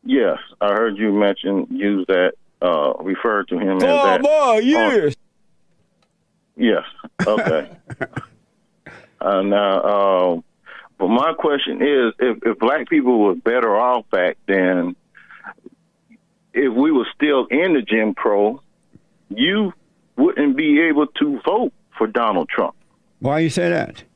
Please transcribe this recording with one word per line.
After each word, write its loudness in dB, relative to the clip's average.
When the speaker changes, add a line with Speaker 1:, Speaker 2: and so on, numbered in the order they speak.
Speaker 1:
Yes, 0
I 0
heard -2
you 0
mention, -2
use -2
that, 2
uh, 0
refer -2
to -6
him -2
as 0
Speaker 2:
Four 2
Speaker 1:
that. 2
Speaker 2:
more 2
Speaker 1:
Oh. 4
Speaker 2:
years. 2
Speaker 1:
Yes. 0
Okay. 0
Speaker 2:
<laughs> -6
Speaker 1:
Uh, 0
now, 0
uh, 2
but -2
my 0
question -2
is, 2
if, 0
if -2
black -2
people 2
were 4
better 0
off 0
back 0
then, 0
if 0
we 2
were 0
still 0
in 0
the 2
Jim 0
Crow, 0
you 0
wouldn't 2
be 2
able 2
to -2
vote 0
for 0
Donald -2
Trump. -4
Speaker 2:
Why -2
you 0
say -2
that? -6